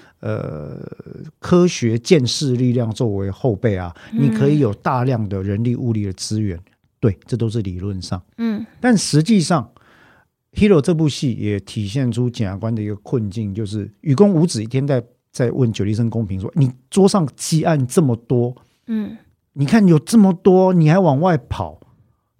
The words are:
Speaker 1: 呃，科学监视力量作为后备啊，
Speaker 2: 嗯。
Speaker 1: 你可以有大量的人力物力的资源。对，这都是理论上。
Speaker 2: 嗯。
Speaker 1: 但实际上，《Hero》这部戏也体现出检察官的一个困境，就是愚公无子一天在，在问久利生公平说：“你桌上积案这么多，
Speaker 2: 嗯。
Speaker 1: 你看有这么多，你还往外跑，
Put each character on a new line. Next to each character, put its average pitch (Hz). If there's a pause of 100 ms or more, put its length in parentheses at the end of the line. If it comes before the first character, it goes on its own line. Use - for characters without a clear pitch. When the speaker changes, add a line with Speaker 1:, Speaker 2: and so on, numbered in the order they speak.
(200)
Speaker 1:
呃， - (600)
科 180
学 117
监 131
视 123
力 123
量 117
作 117
为 98
后 113
备 101
啊， 87 (180)
Speaker 2:
嗯。 226
Speaker 1:
你 -
可 139
以 151
有 110
大 127
量 120
的 95
人 101
力 120
物 120
力 107
的 95
资 107
源。 95 (420)
对， 101 (100)
这 123
都 113
是 110
理 90
论 95
上。 90 (180)
Speaker 2:
嗯。 220 (140)
Speaker 1:
但 247
实 156
际 202
上， 147 (800)
《Hero》 202
这 175
部 160
戏 131
也 104
体 104
现 123
出 123
检 117
察 98
官 113
的 107
一 104
个 104
困 107
境， 101
就 110
是 98 (100)
愚 143
公 202
无 160
子 120
一 113
天 131
在， 135 (280)
在 120
问 120
久 104
利 104
生 113
公 113
平 95
说 98
：“你 131 (180)
桌 196
上 180
积 160
案 151
这 -
么 123
多， 123 (300)
Speaker 2:
嗯。 220 (360)
Speaker 1:
你 143
看 208
有 165
这 226
么 190
多， 185
你 160
还 180
往 151
外 175
跑， 85 (600)